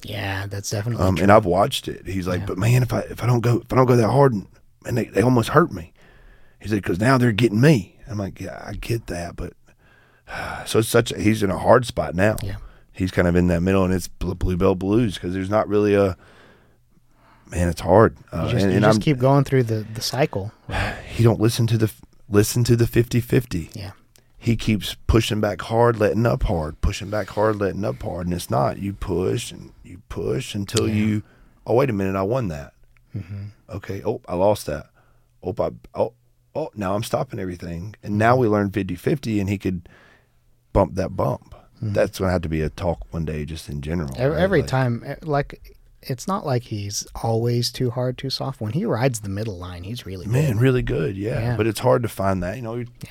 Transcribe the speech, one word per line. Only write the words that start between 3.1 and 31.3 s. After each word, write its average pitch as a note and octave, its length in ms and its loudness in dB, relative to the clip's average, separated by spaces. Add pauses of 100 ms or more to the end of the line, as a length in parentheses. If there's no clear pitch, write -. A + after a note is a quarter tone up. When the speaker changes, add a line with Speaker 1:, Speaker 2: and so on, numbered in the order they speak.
Speaker 2:
I A2+ 60 -2
don't A#2+ 140 4
go, A#2 180 2
if - 140 -8
I - 20 2
don't C3 120 6
go B2 100 6
that A2 120 4
hard, C#3 220 6
and, G2 160 -4 (380)
and A#2+ 120 -4
they, A2 80 0
they - 160 0
almost A#2+ 280 4
hurt D#3+ 240 4
me." E2+ 180 -12 (680)
He's G2+ 140 -4
like, G2 100 0
"'Cause F#2 160 -2
now B2+ 200 4
they're B2 120 4
getting G#2 300 2
me." C3+ 360 4 (120)
I'm G#2+ 80 -10
like, F#2+ 240 -8
"Yeah, A#1+ 240 -12
I G#2 80 -12
get A#2 340 -6
that, E2+ 280 -8
but," - 180 -10 (720)
<sighs> - 400 -10
so G#2+ 120 0
it's A2+ 80 2
such - 240 2
a, - 100 -6
he's G#2+ 220 2
in F#2+ 80 0
a E2+ 80 -2
hard A#2 260 6
spot D#2 300 -4
now. G#2 260 2
Speaker 1:
Yeah. G2 140 -6 (360)
Speaker 2:
He's F#2 200 -2
kind F2+ 160 2
of E2+ 80 4
in F2+ 140 6
that E2+ 120 2
middle, F#2+ 240 4
and F#2 80 2
it's F#2 140 -2
bl-, F2 260 -6
blue F#2 240 -2
belt F#2+ 220 2
blues G2+ 400 0
'cause F2+ 160 -6
there's F#2+ 160 -4
not G#2+ 160 2
really G#2 260 4
a, G2+ 240 4 (1300)
man, F2 180 0
it's E2+ 120 -4
hard. F#2+ 360 6 (160)
Speaker 1:
You E2+ 60 -4
Speaker 2:
Uh, D#2+ 100 -2
Speaker 1:
just, A#2 40 -2 (100)
Speaker 2:
and, G2 80 2
Speaker 1:
you - 60 4
Speaker 2:
and G2+ 80 6
Speaker 1:
just G#2+ 120 6
Speaker 2:
I'm G#2 40 0
Speaker 1:
keep C3+ 180 2
going C3+ 240 6
through C3 200 2
the, A2+ 300 -4
the A2+ 80 -10
cycle, B2 500 -2 (160)
right? - 360 -2
Speaker 2:
<sighs> - 40 -18
He - 160 0
don't A2+ 160 6
listen A2+ 280 2
to A2+ 100 2
the G#2+ 80 2
f-, - 160 -4 (260)
listen G#2 380 4
to A#2+ 100 4
the A#2 120 4
fifty A#2 340 0
fifty. A#2+ 520 -2
Speaker 1:
Yeah. G2 180 -12 (480)
Speaker 2:
He A#2 160 0
keeps G#2+ 400 -2 (120)
pushing A2+ 320 4
back G#2 220 -2
hard, A#2 380 2
letting G#2+ 260 2
up C3 180 0
hard, D#2 380 -2
pushing - 300 -2
back G#2 180 -4
hard, G#2+ 280 0
letting G2 280 -2
up B2+ 160 -6
hard, F2 260 -8
and F2 80 0
it's E2+ 140 -6
not. B2+ 300 0
You G2 140 -6
push G2+ 580 -2
and - 220 -18 (100)
you - 260 -20
push A2+ 460 -6
until A2 320 -2
Speaker 1:
Yeah. A2 80 -2
Speaker 2:
you, G#2 280 0 (440)